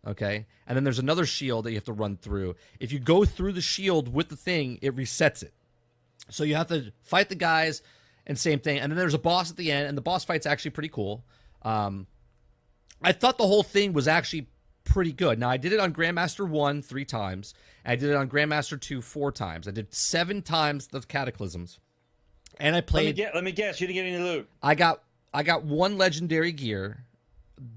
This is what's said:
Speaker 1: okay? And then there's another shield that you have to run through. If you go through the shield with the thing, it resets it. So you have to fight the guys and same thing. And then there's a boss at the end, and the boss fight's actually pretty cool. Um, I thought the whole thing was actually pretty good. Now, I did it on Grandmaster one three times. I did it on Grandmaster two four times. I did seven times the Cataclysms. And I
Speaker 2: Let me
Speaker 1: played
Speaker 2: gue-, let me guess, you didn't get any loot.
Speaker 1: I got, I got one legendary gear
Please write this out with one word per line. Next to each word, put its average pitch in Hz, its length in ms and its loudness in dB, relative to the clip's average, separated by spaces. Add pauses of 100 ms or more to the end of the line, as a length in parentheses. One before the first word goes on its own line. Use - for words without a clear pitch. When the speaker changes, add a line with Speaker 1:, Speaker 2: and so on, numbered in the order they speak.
Speaker 1:
okay? 104 400 -4 (220)
And 123 80 -2
then 135 80 2
there's 127 160 0
another 156 260 2
shield 117 400 -2
that 117 60 -4
you 110 60 -2
have - 80 -6
to 117 80 -6
run 104 240 -4
through. 95 380 -4 (240)
If 123 120 -8
you 143 80 -2
go 165 240 6
through 190 300 0
the 175 80 -4
shield 160 520 0
with 160 160 -2
the 147 60 -12
thing, 147 460 -2
it 131 140 -2
resets - 460 0
it. - 120 -14 (760)
So - 140 -6
you 151 120 0
have 165 120 0
to 135 240 -2 (100)
fight 196 280 2
the 196 60 -8
guys 160 460 2 (460)
and 139 100 -4
same 151 220 4
thing. 143 200 0
And 143 120 -2
then 160 60 -2
there's 175 160 2
a 147 60 2
boss 170 300 2
at 165 80 -12
the 165 140 -2
end, 143 160 0
and 143 100 -4
the 139 40 -4
boss 175 240 0
fight's 165 200 0
actually 147 260 -2
pretty 156 180 -6
cool. 107 340 -4 (380)
Um, 101 460 -2 (920)
I 180 120 6
thought 254 240 2
the 220 100 6
whole 202 160 8
thing 202 300 2
was 143 140 2
actually 160 400 2 (360)
pretty 170 300 2
good. 120 260 2
Now, 123 100 2
I 127 60 2
did 143 160 -2
it 214 80 4
on 180 140 2
Grandmaster 170 520 0
one 147 360 0
three 135 240 -8
times. 98 480 -6 (320)
I 123 100 0
did 139 140 0
it 143 60 4
on 139 120 2
Grandmaster 147 520 0
two 131 220 -8
four 143 300 -4
times. 82 340 -8
I 101 60 -6
did 104 220 -8
seven 175 480 0
times 151 460 -2
the 135 120 -8
Cataclysms. 98 800 -6 (800)
And 156 160 2
I 175 40 2
Speaker 2:
Let 170 40 2
me - 80 -2
Speaker 1:
played 156 240 4
Speaker 2:
gue-, 208 180 -2
let 175 120 -2
me 190 80 -2
guess, 202 260 -2
you 180 80 -2
didn't 185 160 -4
get 180 100 -4
any 175 100 -2
loot. 165 240 -4 (140)
Speaker 1:
I 151 140 4
got, 165 280 2 (300)
I 143 100 0
got 160 200 0
one 175 340 2
legendary 165 540 2
gear 107 540 -6 (720)